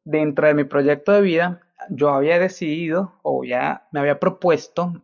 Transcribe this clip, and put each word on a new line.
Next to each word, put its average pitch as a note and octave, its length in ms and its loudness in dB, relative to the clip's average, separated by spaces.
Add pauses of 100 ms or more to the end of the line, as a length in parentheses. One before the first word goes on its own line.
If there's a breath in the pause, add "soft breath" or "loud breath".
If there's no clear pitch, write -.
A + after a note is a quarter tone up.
dentro D3+ 440 0
de D3+ 60 4
mi D3 100 0
proyecto C#3+ 480 0
de G#3 100 6
vida, F3 400 0 (280)
yo D3 200 0
había D3 300 2
decidido, F3 840 -4
o C3+ 200 -2
ya B2+ 480 -4
me C#3+ 80 -4
había C#3+ 200 0
propuesto, F3 840 -2